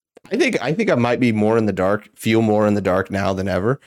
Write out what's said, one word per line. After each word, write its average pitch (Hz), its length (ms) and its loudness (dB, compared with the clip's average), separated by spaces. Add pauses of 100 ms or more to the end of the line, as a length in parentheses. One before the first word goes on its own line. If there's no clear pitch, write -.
(320)
I 202 60 -4
think, 262 240 0
I 135 120 -4
think 202 160 -2
I 160 60 2
might 120 240 0
be 123 120 2
more 107 260 2
in 110 80 2
the 101 80 0
dark, 95 420 -2
feel 110 260 0
more 107 260 2
in 104 60 2
the 101 80 0
dark 95 300 -2
now 98 220 -2
than 95 140 -4
ever. 98 400 -2